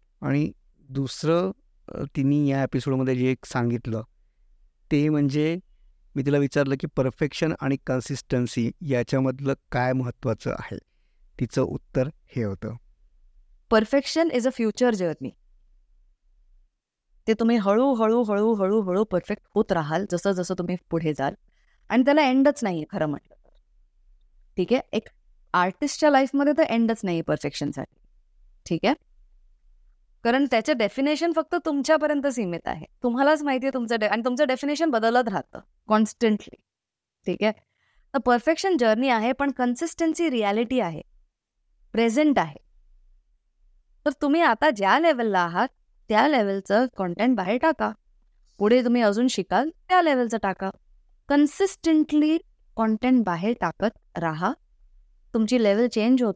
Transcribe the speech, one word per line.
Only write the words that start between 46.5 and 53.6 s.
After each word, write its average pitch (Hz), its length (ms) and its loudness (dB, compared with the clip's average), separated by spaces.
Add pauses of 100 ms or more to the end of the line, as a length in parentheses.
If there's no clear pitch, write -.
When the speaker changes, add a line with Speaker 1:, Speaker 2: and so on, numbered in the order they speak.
Speaker 2:
कंटेंट 202 400 0
बाहेर 190 240 -2
टाका. 247 300 0 (640)
पुढे 226 260 4
तुम्ही 240 180 2
अजून 220 260 2
शिकाल, 226 420 -2
त्या 359 320 0
लेव्हलचं 247 420 2
टाका. 190 260 -4 (600)
कन्सिस्टंटली 302 1080 2 (400)
कंटेंट 226 480 2
बाहेर 180 360 -2